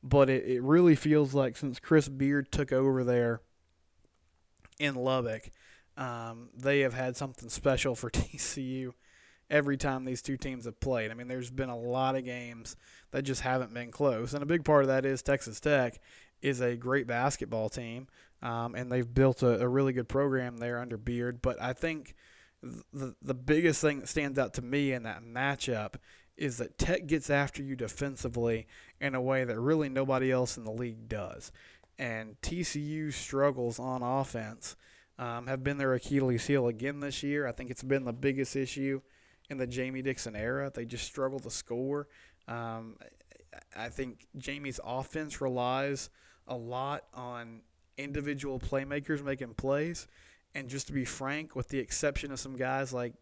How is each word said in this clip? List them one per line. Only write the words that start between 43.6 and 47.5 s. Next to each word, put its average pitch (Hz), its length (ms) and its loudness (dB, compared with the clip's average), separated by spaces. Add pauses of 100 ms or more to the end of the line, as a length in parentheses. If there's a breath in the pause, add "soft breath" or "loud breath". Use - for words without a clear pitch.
I, 110 100 -8
I 120 40 -8
think 127 380 -8 (100)
Jamie's 139 440 -8
offense 139 600 -6
relies 131 680 -2 (380 soft breath)
a 127 80 -6
lot 127 480 -4 (100)
on 117 500 -12 (340)